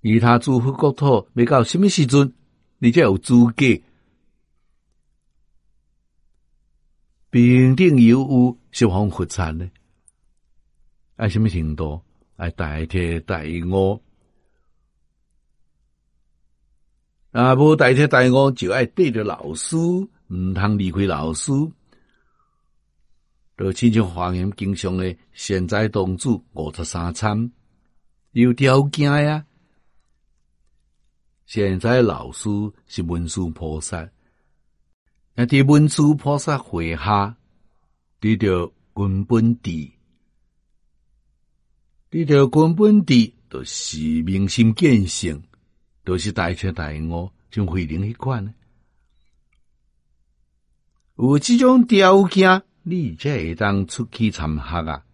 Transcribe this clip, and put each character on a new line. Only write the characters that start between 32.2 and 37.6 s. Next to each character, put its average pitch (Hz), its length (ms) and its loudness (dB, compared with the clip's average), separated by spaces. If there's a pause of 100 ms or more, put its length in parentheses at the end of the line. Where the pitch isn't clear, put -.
师 - 160 -10 (380)
是 - 180 -10
文 85 240 -6
殊 90 220 -6
菩 80 300 -10
萨， 82 280 -12 (1300)
那 120 120 -2
伫 135 180 2
文 147 240 6
殊 151 260 2
菩 143 220 -4
萨 143 220 -4
麾 82 380 -8
下， 101 400 -2 (840)